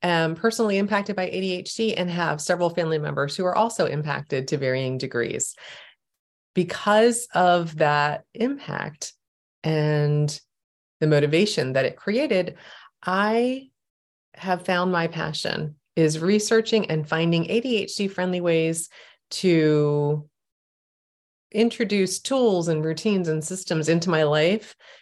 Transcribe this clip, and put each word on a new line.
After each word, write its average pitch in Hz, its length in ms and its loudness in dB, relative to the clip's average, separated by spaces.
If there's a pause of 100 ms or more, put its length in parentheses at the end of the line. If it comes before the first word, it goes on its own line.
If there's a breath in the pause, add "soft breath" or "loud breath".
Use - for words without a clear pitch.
am 165 320 0
personally 220 420 0
impacted 202 380 -2
by 185 140 -4
A 185 100 -6
D 190 140 -2
H - 220 -8
D 226 200 -2
and 180 140 -2
have 160 320 -2
several 175 280 0
family 165 280 -2
members 147 400 -4
who 190 80 -2
are 180 100 0
also 220 300 2
impacted 143 640 -4
to 151 80 0
varying 131 400 -2
degrees. - 580 -4 (1000 loud breath)
Because 208 800 2
of 175 440 2
that 147 560 2
impact - 800 -6 (500)
and 151 760 0 (600)
the 156 80 2
motivation 147 680 2
that 131 120 2
it - 100 -4
created, 208 600 -2 (480 loud breath)
I 233 640 0 (640)
have 180 320 -4
found 180 260 0
my 170 160 0
passion 156 680 -6 (200)
is 156 240 2
researching 214 720 2
and 156 160 -2
finding 165 420 2
A 226 120 0
D 247 160 -2
H - 180 -6
D 196 140 -2
friendly 180 320 -4
ways 165 480 0 (420 loud breath)
to 151 960 2 (1200)
introduce 208 680 0
tools 214 500 2
and 156 160 0
routines 175 440 0
and 156 160 -2
systems 160 440 -2
into 165 220 2
my 156 140 4
life 156 520 2 (260 loud breath)